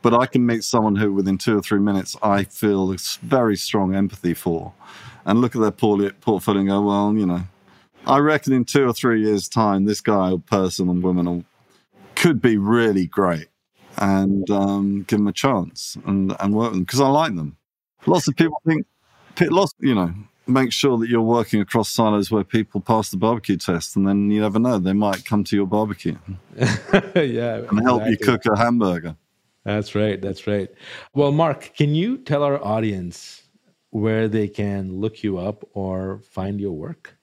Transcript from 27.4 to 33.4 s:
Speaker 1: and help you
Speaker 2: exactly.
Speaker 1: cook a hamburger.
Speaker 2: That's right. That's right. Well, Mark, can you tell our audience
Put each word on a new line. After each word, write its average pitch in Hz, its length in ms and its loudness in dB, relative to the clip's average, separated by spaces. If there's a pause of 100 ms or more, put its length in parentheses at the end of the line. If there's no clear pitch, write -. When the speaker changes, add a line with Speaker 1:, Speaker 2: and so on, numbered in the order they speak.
Speaker 1:
and 104 140 2
help 120 220 2
you 117 80 2
Speaker 2:
exactly. 101 40 0
Speaker 1:
cook - 280 0
a 107 120 2
hamburger. 95 580 0 (520)
Speaker 2:
That's 104 280 -4
right. 104 260 0
That's 95 260 -8
right. 101 220 -2 (440)
Well, 143 200 2
Mark, 156 420 0
can 147 180 2
you 220 260 -2
tell 143 220 -2
our 143 220 0
audience 101 800 -6 (460)